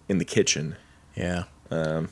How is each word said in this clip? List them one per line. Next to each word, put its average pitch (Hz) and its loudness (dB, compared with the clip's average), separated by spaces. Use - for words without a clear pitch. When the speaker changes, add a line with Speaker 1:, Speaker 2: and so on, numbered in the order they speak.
Speaker 1:
in 98 2
the 82 0
kitchen. 78 2
Speaker 2:
Yeah. 90 -2
Speaker 1:
Um, 80 0